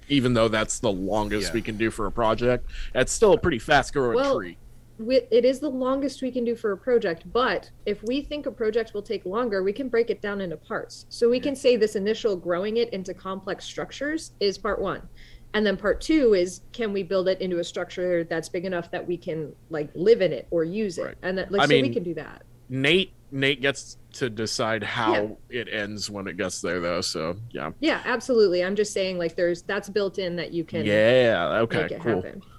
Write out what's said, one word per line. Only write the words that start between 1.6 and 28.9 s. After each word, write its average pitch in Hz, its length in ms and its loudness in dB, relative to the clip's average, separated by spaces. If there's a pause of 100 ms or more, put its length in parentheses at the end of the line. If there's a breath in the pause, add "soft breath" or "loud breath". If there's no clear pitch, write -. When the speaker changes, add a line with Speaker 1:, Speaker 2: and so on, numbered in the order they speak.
Speaker 1:
can 110 140 -6
do 110 140 0
for 104 160 -4
a 92 60 -4
project, 120 580 2 (240 loud breath)
that's - 180 4
still 208 220 6
a - 40 4
pretty 160 200 0
fast-growing 127 580 2
Speaker 3:
Well, 269 220 2
Speaker 1:
tree. 87 180 -8 (420)
Speaker 3:
we, 233 180 0 (160)
it 233 120 6
is 262 140 4
the 294 120 -4
longest 262 520 -2
we 254 80 -2
can 240 140 -2
do 233 100 0
for 226 180 -4
a 185 40 -4
project, 202 560 0
but 233 360 0 (160)
if 208 200 -2
we 262 180 -2
think 294 240 -8
a 233 60 -6
project 220 420 -2
will 202 80 -6
take 202 240 -6
longer, 202 380 -2
we 202 80 0
can 262 160 -4
break 233 200 2
it 202 140 -4
down 202 180 -4
into 165 160 -6
parts. - 520 -10
So - 200 2
we 247 100 4
Speaker 2:
Yeah. 262 40 -4
Speaker 3:
can 277 140 -2
say 247 200 4
this 214 200 2
initial 208 400 0
growing 175 400 -2
it 233 160 0
into 190 200 -8
complex 190 520 -8
structures - 760 -8
is 196 180 0
part - 240 -2
one. 180 220 -4 (520 soft breath)
And 214 120 2
then 196 100 2
part 196 240 0
two 277 340 4
is, 185 260 2 (120)
can 220 200 -4
we 196 100 -2
build 185 260 0
it 190 120 2
into 180 180 -2
a 175 60 0
structure 180 580 -2
that's 165 260 -4
big 180 160 -6
enough 175 280 -4
that 180 140 -4
we 175 100 -2
can, 160 360 -6 (160)
like, 151 280 -4
live 190 260 6
in 160 100 2
it - 200 -8
or 170 100 2
use 185 340 -2
it? - 60 -4
Speaker 1:
Right. - 200 -8
Speaker 3:
And 190 160 -2
that, 180 120 -6
like, 185 120 4
Speaker 1:
I 147 40 6
Speaker 3:
so 147 80 6
we 135 80 6
Speaker 1:
mean, 123 100 0
Speaker 3:
can 175 120 -2
do 170 100 -4
that. - 280 -14 (280)
Speaker 1:
Nate, 147 420 2 (220)
Nate 135 260 0
gets - 380 -4 (160)
to 127 160 -2
decide 110 520 -2
how 107 540 0 (140)
Speaker 3:
Yeah. 120 120 -6
Speaker 1:
it - 60 -8
ends 104 420 -6
when 101 160 -6
it 85 120 -8
gets 92 240 -4
there, 90 180 -2
though. 87 220 -2
So, 85 340 -4 (140)
yeah. 71 300 -6
Speaker 3:
Yeah, 277 260 0
absolutely. 220 580 4
I'm 190 120 -2
just 208 180 0